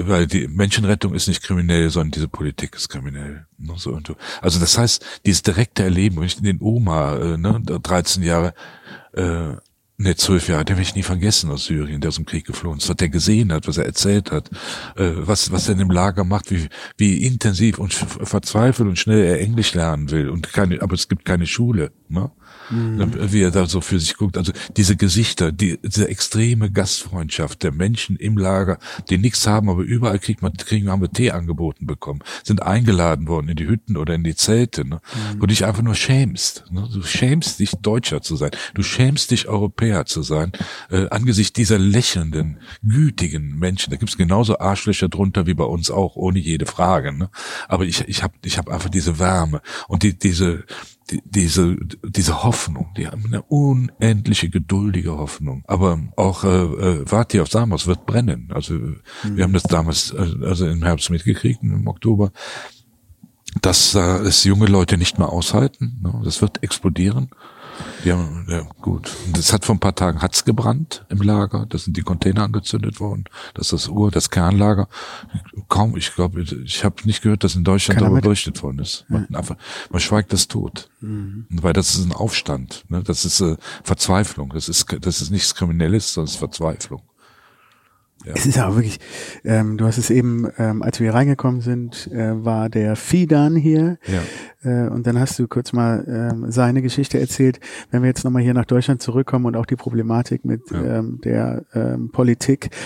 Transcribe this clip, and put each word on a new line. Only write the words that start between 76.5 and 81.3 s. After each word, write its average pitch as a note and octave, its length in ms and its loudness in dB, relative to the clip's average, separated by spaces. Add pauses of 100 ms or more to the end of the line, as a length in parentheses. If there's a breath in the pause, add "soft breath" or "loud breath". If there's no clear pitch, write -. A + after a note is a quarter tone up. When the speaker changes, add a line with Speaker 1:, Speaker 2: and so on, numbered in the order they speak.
Speaker 1:
hab G#2 220 -2
nicht G#2+ 160 0
gehört, G#2+ 220 2
dass E2+ 120 2
in F2+ 80 2
Deutschland F#2+ 320 2
Speaker 2:
Keiner G#2+ 100 6
Speaker 1:
darüber F#2+ 100 6
Speaker 2:
mit? F2+ 80 4
Speaker 1:
berichtet - 380 0
worden C#2 180 -6
ist. - 280 -8
Man - 220 -2
Speaker 2:
Ja. - 80 -6
Speaker 1:
einfach, F2+ 180 -8 (340 loud breath)
man F2+ 100 0
schweigt G#2 320 0
das F#2+ 160 0
tot. - 420 -6 (100)
Speaker 2:
Mhm. G#2 480 -10